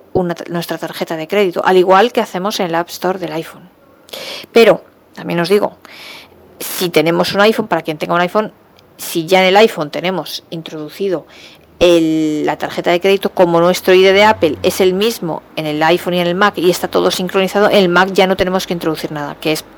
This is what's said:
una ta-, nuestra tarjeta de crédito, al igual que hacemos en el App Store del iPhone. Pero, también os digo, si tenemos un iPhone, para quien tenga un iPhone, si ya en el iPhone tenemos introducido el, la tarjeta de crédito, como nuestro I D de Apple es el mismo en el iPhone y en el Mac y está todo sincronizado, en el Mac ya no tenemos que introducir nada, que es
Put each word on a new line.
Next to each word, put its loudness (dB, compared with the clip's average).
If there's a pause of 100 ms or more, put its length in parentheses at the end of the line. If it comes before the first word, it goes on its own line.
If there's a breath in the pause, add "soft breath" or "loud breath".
(140)
una -2
ta-, -12
nuestra -6
tarjeta -8
de -10
crédito, 0
al 4
igual 6
que -2
hacemos -6
en -2
el -4
App -4
Store -6
del -10
iPhone. -12 (840 loud breath)
Pero, 4 (300)
también -6
os -2
digo, 0 (800 loud breath)
si -6
tenemos 0
un 2
iPhone, 2
para -2
quien -8
tenga -4
un 2
iPhone, -2 (420)
si -6
ya 4
en 4
el 4
iPhone 2
tenemos -8
introducido -8 (520 loud breath)
el, 2
la -2
tarjeta -4
de 2
crédito, 0
como 2
nuestro 2
I 6
D 6
de 6
Apple 2
es -2
el 2
mismo -4 (140)
en -6
el -4
iPhone 0
y 0
en 0
el -2
Mac 0
y 2
está -4
todo 0
sincronizado, 0
en 2
el 4
Mac 2
ya 4
no 0
tenemos -2
que -6
introducir -6
nada, -10
que -4
es -4 (160)